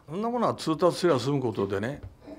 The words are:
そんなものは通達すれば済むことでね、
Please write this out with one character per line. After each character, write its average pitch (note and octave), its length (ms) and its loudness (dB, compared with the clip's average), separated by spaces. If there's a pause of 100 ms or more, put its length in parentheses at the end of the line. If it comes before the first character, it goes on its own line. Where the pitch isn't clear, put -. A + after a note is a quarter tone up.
そ D#3 60 -10
ん G3+ 60 -4
な A#3 100 -2
も B3 80 -4
の G#3 80 2
は A#2+ 80 2
通 D#3 200 -2
達 D#3+ 220 4
す F3+ 100 2
れ E3 60 6
ば B2+ 60 4
済 B2 100 -2
む C#3+ 120 0
こ A2+ 120 -2
と G2+ 140 0
で G2 120 -2
ね、 C3 220 -6 (380)